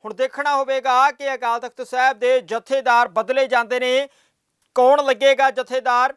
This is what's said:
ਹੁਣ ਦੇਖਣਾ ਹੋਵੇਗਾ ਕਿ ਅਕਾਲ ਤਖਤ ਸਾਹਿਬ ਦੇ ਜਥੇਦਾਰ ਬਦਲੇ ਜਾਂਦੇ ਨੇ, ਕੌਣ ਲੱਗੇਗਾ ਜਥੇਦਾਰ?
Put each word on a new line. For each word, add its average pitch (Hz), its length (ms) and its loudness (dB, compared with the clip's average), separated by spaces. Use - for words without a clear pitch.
ਹੁਣ 214 100 -12
ਦੇਖਣਾ 277 420 -4
ਹੋਵੇਗਾ 262 540 2
ਕਿ 277 240 -8
ਅਕਾਲ 240 260 -4
ਤਖਤ 240 260 -14
ਸਾਹਿਬ 254 320 0
ਦੇ 254 220 0
ਜਥੇਦਾਰ 240 680 0
ਬਦਲੇ 226 380 -2
ਜਾਂਦੇ 247 340 -2
ਨੇ, 254 280 -2
ਕੌਣ 277 300 4
ਲੱਗੇਗਾ 269 460 2
ਜਥੇਦਾਰ? 254 680 -2